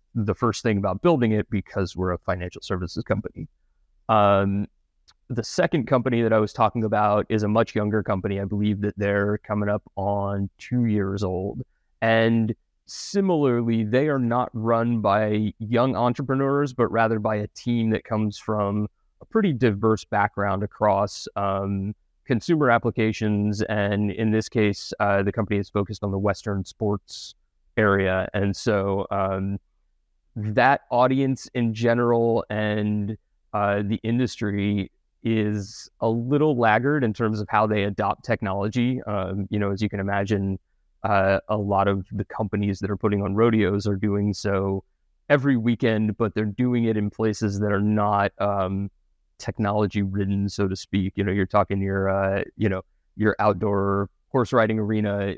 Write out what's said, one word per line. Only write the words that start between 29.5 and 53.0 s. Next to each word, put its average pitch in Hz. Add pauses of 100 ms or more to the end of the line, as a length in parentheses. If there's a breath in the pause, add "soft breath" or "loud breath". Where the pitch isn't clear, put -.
that 117
audience 131
in 117
general 117
and, 104 (360)
uh, 101
the 104
industry 104 (320)
is 107 (100)
a 117
little 131
laggard 120
in 110
terms 110
of 104
how 107
they 104
adopt 101
technology. 110
Um, 95
you 104
know, 101
as 98
you 104
can 101
imagine, 98 (460)
uh, 98
a 107
lot 101
of 98
the 101
companies 101
that 98
are 104
putting 101
on 98
rodeos 107
are 101
doing 101
so 98 (420)
every 139
weekend, 110
but 110
they're 110
doing 120
it 110
in 104
places 104
that 101
are 101
not, 104
um, 98 (500)
technology 104
ridden, 98
so 101
to 95
speak. 95
You 101
know, 101
you're 98
talking 101
your, 98
uh, 98 (140)
you 107
know, 95 (340)